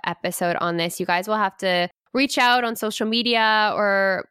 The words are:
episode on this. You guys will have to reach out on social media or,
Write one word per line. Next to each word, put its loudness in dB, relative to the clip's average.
episode -4
on -2
this. -4
You -4
guys -2
will 0
have -2
to 0
reach 0
out 4
on -4
social -4
media 2
or, 0